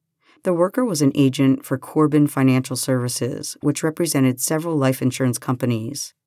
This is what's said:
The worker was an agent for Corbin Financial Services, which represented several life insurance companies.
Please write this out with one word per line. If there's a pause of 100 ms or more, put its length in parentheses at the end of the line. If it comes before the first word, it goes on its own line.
(440)
The
worker
was
an
agent
for
Corbin
Financial
Services,
which
represented
several
life
insurance
companies. (140)